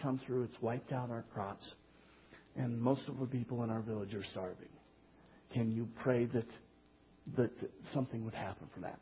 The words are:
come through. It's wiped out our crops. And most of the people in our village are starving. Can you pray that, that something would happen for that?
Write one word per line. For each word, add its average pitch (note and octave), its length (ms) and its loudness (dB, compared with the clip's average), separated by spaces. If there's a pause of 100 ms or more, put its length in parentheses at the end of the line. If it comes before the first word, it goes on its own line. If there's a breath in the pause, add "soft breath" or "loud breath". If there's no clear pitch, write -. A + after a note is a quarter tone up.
come C3 180 2
through. B2+ 240 2
It's A#2 180 -6
wiped A#2+ 300 0
out B2+ 180 0
our A#2 140 -2 (100)
crops. G2+ 400 -4 (840 loud breath)
And A#2+ 240 0
most C3 260 4
of C#3+ 120 -4
the C3 60 0
people A#2+ 380 0
in A2+ 60 0
our A2 120 2
village G#2+ 320 -2
are G2 120 -4
starving. F#2 440 -6 (840 loud breath)
Can A#2 180 4
you A2+ 160 0 (140)
pray B2 240 6
that, A#2 220 2 (880)
that A#2+ 140 6 (420)
something B2+ 320 0
would A2+ 80 -4
happen G2 400 -6
for F#2 80 -10
that? - 200 -6